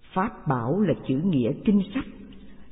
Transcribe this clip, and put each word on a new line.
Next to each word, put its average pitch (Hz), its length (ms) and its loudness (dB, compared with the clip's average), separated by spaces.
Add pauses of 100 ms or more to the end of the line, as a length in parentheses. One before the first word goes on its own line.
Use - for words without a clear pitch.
(140)
Pháp - 340 -2
Bảo 131 320 0
là 175 140 4 (140)
chữ 131 160 2
nghĩa 139 280 2 (140)
kinh 202 160 6 (120)
sách, 269 120 -4 (680)